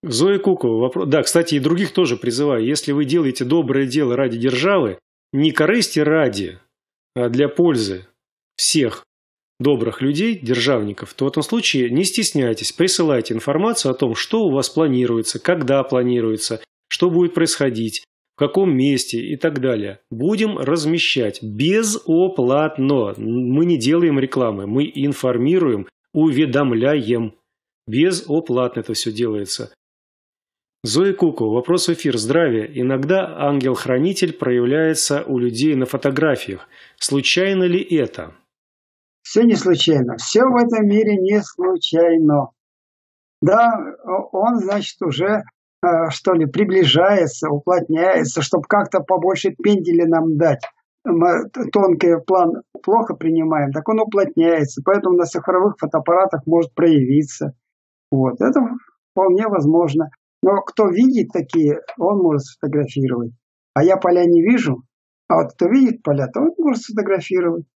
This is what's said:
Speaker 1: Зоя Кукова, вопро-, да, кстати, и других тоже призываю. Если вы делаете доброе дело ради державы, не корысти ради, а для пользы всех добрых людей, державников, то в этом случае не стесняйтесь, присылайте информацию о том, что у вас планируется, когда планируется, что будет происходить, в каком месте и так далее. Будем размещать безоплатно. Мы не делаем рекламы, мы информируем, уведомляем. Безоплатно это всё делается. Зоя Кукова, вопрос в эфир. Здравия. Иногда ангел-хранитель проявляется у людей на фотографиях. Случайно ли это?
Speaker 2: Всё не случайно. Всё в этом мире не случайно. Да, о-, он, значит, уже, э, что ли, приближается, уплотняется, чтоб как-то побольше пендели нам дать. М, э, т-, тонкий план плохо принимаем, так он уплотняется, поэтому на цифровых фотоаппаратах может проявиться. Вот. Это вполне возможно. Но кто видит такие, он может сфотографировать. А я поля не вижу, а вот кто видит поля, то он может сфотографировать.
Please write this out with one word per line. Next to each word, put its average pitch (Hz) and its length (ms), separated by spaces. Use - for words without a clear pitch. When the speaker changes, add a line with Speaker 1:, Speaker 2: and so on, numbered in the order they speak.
Speaker 1:
Зоя 170 360
Кукова, 175 400
вопро-, 180 180
да, 143 160
кстати, 165 320
и 143 60
других 160 320
тоже 135 240
призываю. 123 480
Если 147 280
вы 147 140
делаете 135 380
доброе 135 420
дело 123 300
ради 127 220
державы, 131 600
не 151 200
корысти 165 480
ради, 131 580
а 123 160
для 139 180
пользы 113 580
всех - 480
добрых 120 440
людей, 175 360
державников, 120 760
то 131 100
в 139 40
этом 151 140
случае 139 480
не 147 140
стесняйтесь, 139 680
присылайте 160 640
информацию 156 560
о 127 40
том, 123 200
что 220 300
у 175 80
вас 135 160
планируется, 123 680
когда 139 440
планируется, 120 800
что 180 220
будет 175 240
происходить, 123 720
в - 20
каком 147 380
месте 131 420
и 139 180
так 147 240
далее. 107 400
Будем 196 480
размещать 147 840
безоплатно. 147 1700
Мы 123 480
не 175 140
делаем 151 400
рекламы, 117 480
мы 135 280
информируем, 135 960
уведомляем. 131 1200
Безоплатно 139 960
это 110 120
всё 113 180
делается. 107 640
Зоя 175 300
Кукова, 123 400
вопрос 170 340
в 170 60
эфир. 135 240
Здравия. 120 480
Иногда 143 720
ангел-хранитель 143 960
проявляется 143 920
у 131 120
людей 123 360
на 131 120
фотографиях. 135 840
Случайно 180 680
ли 175 180
это? 127 520
Speaker 2:
Всё - 200
не 226 140
случайно. 143 640
Всё - 300
в 247 80
этом 233 300
мире 208 300
не 202 260
случайно. 165 1080
Да, 226 300
о-, 190 280
он, 226 280
значит, 196 420
уже, 185 400
э, 165 260
что 185 240
ли, 160 120
приближается, 180 1040
уплотняется, 165 920
чтоб 160 240
как-то 196 340
побольше 185 500
пендели 175 440
нам 165 320
дать. 151 260
М, 170 200
э, - 280
т-, 247 200
тонкий 180 420
план 180 380
плохо 220 300
принимаем, 160 580
так 156 160
он 220 120
уплотняется, 170 840
поэтому 185 320
на 175 80
цифровых 185 540
фотоаппаратах 170 680
может 165 280
проявиться. 147 800
Вот. 131 280
Это 262 200
вполне 190 360
возможно. 160 600
Но 196 200
кто - 260
видит 226 440
такие, 160 480
он 196 200
может 156 260
сфотографировать. 135 880
А 143 80
я 185 140
поля 180 280
не 170 180
вижу, 175 420
а 165 140
вот 143 120
кто 175 140
видит 254 340
поля, 139 260
то 220 120
он 320 180
может 277 260
сфотографировать. 180 800